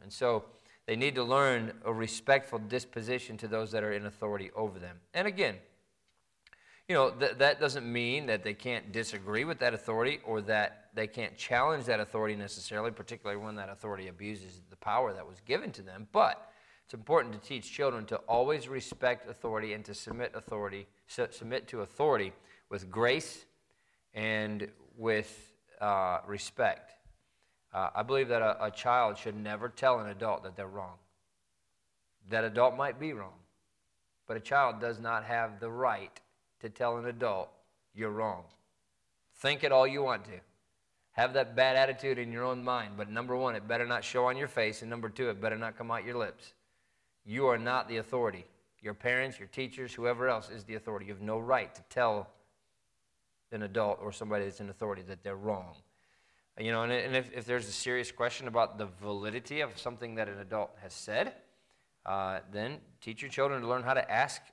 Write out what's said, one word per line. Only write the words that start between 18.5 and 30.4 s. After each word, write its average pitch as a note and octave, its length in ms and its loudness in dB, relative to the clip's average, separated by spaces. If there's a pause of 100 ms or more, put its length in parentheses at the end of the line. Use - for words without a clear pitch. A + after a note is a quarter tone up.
respect B2 600 -2
authority A2 440 -4
and G#2+ 100 -8
to G#2 100 -12
submit A#2 400 -6
authority, G2+ 540 -6 (200)
su-, B2 240 -2
submit A#2 360 -8
to A#2 140 -6
authority G#2 500 2 (380)
with F#2+ 200 -8
grace A#2+ 560 2 (680)
and G#2+ 560 -2 (260)
with, A2 580 -2 (280)
uh, F#2+ 440 2
respect. - 680 -2 (800)
Uh, F#2+ 200 0
I A2 100 -2
believe C3 260 2
that A#2 120 4
a, G#2+ 220 2
a G#2+ 80 0
child A#2+ 460 4
should G#2 180 -6
never G#2 320 -4
tell B2+ 320 4
an G#2+ 80 -6
adult G#2 360 -2